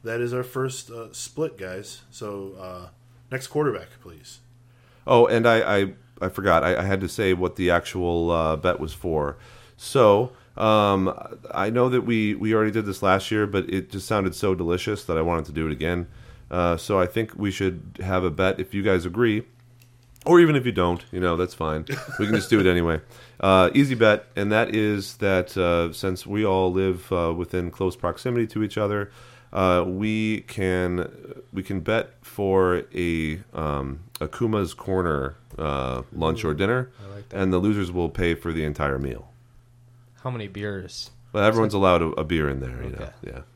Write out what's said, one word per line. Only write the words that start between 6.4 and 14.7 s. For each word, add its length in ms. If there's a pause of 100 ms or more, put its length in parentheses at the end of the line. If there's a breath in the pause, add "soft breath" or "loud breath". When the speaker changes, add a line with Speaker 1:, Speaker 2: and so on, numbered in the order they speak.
Speaker 2:
I, 140
I 60
had 180
to 80
say 240
what 220
the 160
actual, 600
uh, 260
bet 220
was 140
for. 440 (400 loud breath)
So, 560 (240 loud breath)
um, 600 (320)
I 200
know 200
that 120
we, 340
we 180
already 180
did 140
this 160
last 300
year, 160
but 220
it 200
just 160
sounded 300
so 180
delicious 520